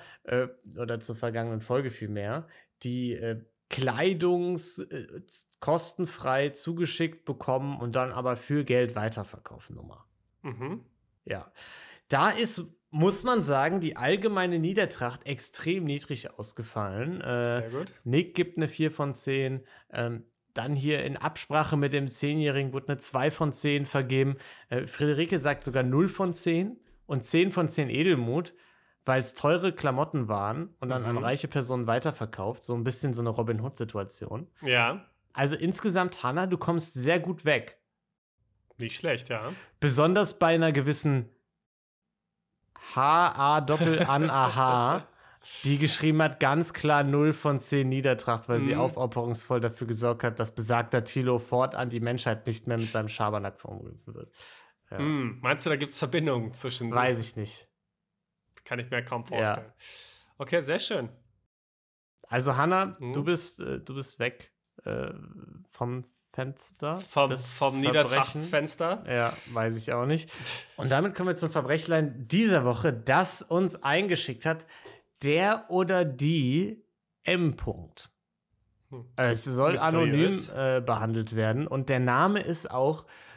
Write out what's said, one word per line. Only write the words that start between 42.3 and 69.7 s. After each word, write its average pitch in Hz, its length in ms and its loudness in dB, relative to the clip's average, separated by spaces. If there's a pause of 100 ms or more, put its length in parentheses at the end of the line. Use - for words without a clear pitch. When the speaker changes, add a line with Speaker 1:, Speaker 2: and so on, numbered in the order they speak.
Speaker 1:
H 156 400 6
A 147 260 4
Doppel 160 420 4
an 147 260 4
A 131 260 4
H, 127 520 2 (260)
Speaker 2:
<laughs> - 300 -14
Speaker 1:
die 143 140 4
geschrieben 156 440 4
hat, 147 180 0
ganz 147 340 2
klar 147 300 4
null 147 300 4
von 147 260 0
zehn 135 300 0
Niedertracht, 127 600 0
weil 120 140 2
sie 139 100 2
Speaker 2:
Mhm. - 80 2
Speaker 1:
aufopferungsvoll 120 800 0
dafür 113 260 -2
gesorgt 117 360 0
hat, 113 160 -2
dass 113 140 -4
besagter 117 500 0
Thilo 123 360 0
fortan 123 500 0
die 117 100 -4
Menschheit 117 480 -2
nicht 113 200 -4
mehr 120 100 0
mit 113 100 -2
seinem 110 220 -2
Schabernack 104 500 -4
verunglimpfen - 560 -14
wird. - 160 -16 (600)
Ja. - 80 -8
Speaker 2:
Hm, 135 420 -2
meinst 135 240 0
du, 170 40 0
da 151 60 2
gibt's 139 240 -4
Verbindungen 135 540 0
zwischen 123 400 -6
Speaker 1:
Weiß 123 260 2
ich 110 160 -8
nicht. - 320 -10 (1000)
Speaker 2:
Kann 123 140 -6
ich 123 100 -10
mir 120 140 -2
kaum 120 200 -6
Speaker 1:
Ja. - 40 -20 (280)
Speaker 2:
vorstellen. 107 180 -12 (640)
Okay, - 240 0
sehr 151 180 -2
schön. 135 300 -4 (1200)
Speaker 1:
Also, 127 300 0
Hannah, 185 420 2
Speaker 2:
Mhm. 127 140 -8
Speaker 1:
du 147 100 -2
bist, 165 360 -2
äh, 135 200 -6
du - 160 -14
bist 135 240 -10
weg, 123 320 -6 (320)
äh, - 280 -6 (600)
vom 123 300 -6 (320)
Fenster 135 640 -8
Speaker 2:
Vom, 143 340 2
Speaker 1:
des 127 260 -4
Speaker 2:
vom 135 240 2
Speaker 1:
Verbrechen. - 0 -
Speaker 2:
Niedertrachtsfenster? 151 1300 2
Speaker 1:
Ja, 120 260 2 (200)
weiß 113 220 0